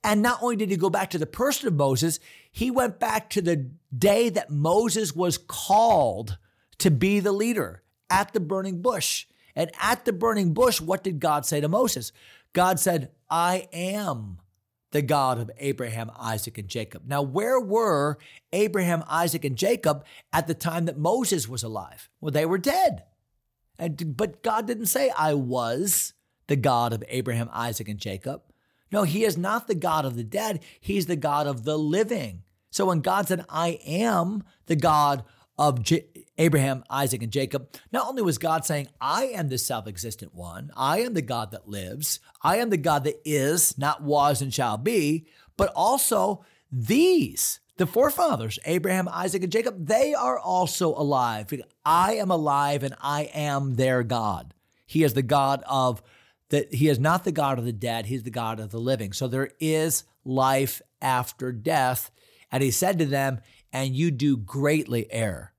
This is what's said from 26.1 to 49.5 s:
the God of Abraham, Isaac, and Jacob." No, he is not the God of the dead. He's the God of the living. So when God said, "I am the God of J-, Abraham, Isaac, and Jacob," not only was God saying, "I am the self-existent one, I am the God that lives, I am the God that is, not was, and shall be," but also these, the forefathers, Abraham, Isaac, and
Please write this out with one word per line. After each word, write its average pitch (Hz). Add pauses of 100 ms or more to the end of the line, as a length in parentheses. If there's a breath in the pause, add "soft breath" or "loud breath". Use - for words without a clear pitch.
the 147
God 120
of 110
Abraham, 117
Isaac, 117
and 104
Jacob." 101 (500)
No, 202
he 185
is 202
not 208
the 214
God 156
of 123
the 117
dead. 196 (180 loud breath)
He's 190
the 170
God 147
of 127
the 151
living. 151 (300)
So 196
when 170
God 185
said, 180
"I 165
am 190 (220 soft breath)
the 165
God 147 (360 soft breath)
of 135
J-, - (320)
Abraham, 139
Isaac, 131
and 113
Jacob," 135 (220 loud breath)
not 254
only 262
was 156
God 160
saying, 143 (120)
"I 165
am 190
the 127
self-existent 107
one, 87
I 147
am 247
the 170
God 110
that 107
lives, 101 (220 soft breath)
I 175
am 233
the 185
God 147
that 147
is, 151
not 143
was, 143
and 135
shall 113
be," 160 (280 soft breath)
but 196
also 196 (280 soft breath)
these, 220 (180)
the 185
forefathers, 302
Abraham, 185
Isaac, 180
and 175